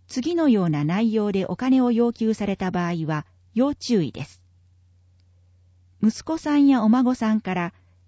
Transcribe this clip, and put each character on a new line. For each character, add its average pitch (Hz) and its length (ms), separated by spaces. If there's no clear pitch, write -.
次 277 260
の 330 160
よ 208 140
う 170 80
な 147 120
内 208 300
容 208 180
で 190 140
お 180 100
金 262 260
を 247 100
要 233 200
求 220 220
さ 208 140
れ 196 80
た 185 160
場 175 160
合 170 180
は、 151 220
要 269 220
注 226 260
意 139 100
で - 140
す。 - 160
息 214 220
子 320 160
さ 294 160
ん 285 100
や 262 160
お 214 80
孫 254 240
さ 220 180
ん 220 100
か 190 120
ら、 175 200